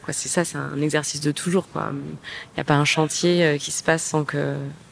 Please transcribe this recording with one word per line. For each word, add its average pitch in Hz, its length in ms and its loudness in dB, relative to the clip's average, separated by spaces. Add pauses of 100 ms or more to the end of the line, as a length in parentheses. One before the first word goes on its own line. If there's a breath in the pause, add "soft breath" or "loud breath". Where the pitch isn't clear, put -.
quoi, 151 80 -4
c'est - 160 -6
ça, 170 160 0
c'est 147 140 -6
un 139 240 -4
exercice 147 380 0
de 147 100 0
toujours, 175 380 0
quoi. - 260 -4
Il - 640 -10
y - 20 0
a 143 40 -2
pas 147 100 6
un 147 100 6
chantier, 170 600 2
euh, 147 140 4
qui - 120 -8
se - 140 -6
passe 160 180 2
sans 151 220 0
que, 143 320 -2 (360)